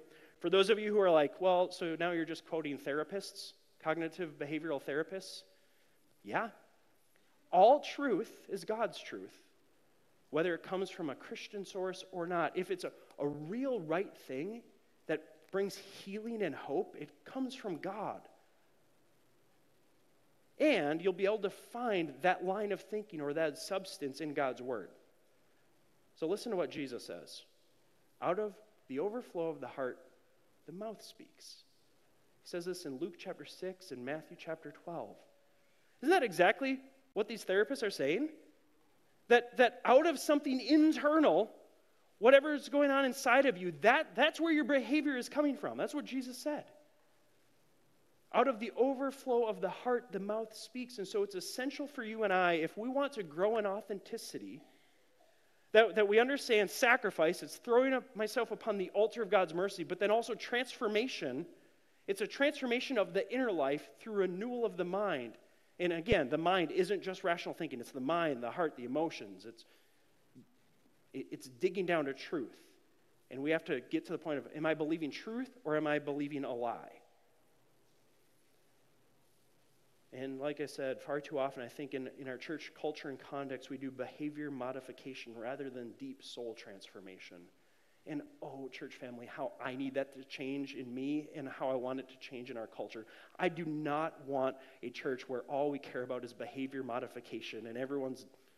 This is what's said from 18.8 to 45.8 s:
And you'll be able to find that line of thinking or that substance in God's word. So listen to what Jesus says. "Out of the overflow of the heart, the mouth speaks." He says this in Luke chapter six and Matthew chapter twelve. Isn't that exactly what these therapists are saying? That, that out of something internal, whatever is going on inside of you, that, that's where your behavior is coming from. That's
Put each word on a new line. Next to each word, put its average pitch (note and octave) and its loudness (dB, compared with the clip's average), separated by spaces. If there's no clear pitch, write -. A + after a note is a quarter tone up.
And E3 4
you'll F#3 2
be F#3 -2
able G#3+ 2
to G3 -2
find F#3+ -2
that F3+ 2
line G3+ -2
of F#3+ -4
thinking G#3 -8
or C#3+ -2
that D3+ 0
substance D#3 -8
in D3+ -6
God's B2+ -2
word. B2 -6
So D#3+ -4
listen G#3 -2
to G3+ -2
what D#3+ 0
Jesus B2+ -8
says. - -14
"Out E3 0
of G#3 -4
the C3 -6
overflow G3 -4
of D3 -8
the B2+ -8
heart, B2+ -6
the D3 -16
mouth G3+ -10
speaks." - -20
He - -20
says F3 -6
this F3+ -6
in C3+ -8
Luke E3+ -6
chapter D#3+ -12
six - -10
and B2 -10
Matthew D#3 -8
chapter D#3+ -10
twelve. C#3 -10
Isn't B3+ 2
that F4 6
exactly A3+ 4
what G#3+ -2
these A3+ -8
therapists G#3+ 2
are G3 0
saying? F#3 0
That, A#3+ 6
that A#3+ 6
out C4+ 10
of D4+ 4
something C#4+ 2
internal, C#4 6
whatever C#4 10
is A#3+ -4
going C#4+ 4
on C#4 4
inside B3+ 6
of A3 4
you, F3+ -2
that, G#3+ 4
that's D4+ 4
where E4 4
your D4+ 4
behavior C4+ 2
is A#3+ -4
coming C#4+ 2
from. A#2+ -6
That's F3 -2